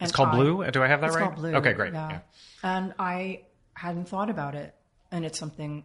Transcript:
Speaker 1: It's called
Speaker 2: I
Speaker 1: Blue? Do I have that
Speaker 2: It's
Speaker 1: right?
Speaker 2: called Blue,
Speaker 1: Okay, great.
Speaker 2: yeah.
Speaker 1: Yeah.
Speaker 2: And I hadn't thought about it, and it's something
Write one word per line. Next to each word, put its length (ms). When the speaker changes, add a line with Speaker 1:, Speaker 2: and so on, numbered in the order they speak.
Speaker 1:
It's 120
called 160
Speaker 2:
I 80
Speaker 1:
Blue? 340
Do 140
I 20
have 140
that 80
Speaker 2:
It's 80
Speaker 1:
right? 80
Speaker 2:
called 120
Blue, 200
Speaker 1:
Okay, 160
great. 200
Speaker 2:
yeah. 180
Speaker 1:
Yeah. 100
Speaker 2:
And 360
I 440
hadn't 340
thought 220
about 240
it, 200
and 140
it's 140
something 460